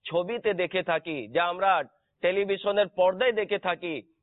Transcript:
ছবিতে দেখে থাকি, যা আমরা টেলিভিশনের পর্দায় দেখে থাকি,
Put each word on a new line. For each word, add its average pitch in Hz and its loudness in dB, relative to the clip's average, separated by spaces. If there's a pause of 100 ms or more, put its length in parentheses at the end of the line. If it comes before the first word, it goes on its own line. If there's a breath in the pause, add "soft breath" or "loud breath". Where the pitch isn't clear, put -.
ছবিতে 196 -2
দেখে 180 -2
থাকি, 160 -4
যা 156 0
আমরা 180 2 (380)
টেলিভিশনের 196 0
পর্দায় 185 2
দেখে 208 -2
থাকি, 170 -4 (200)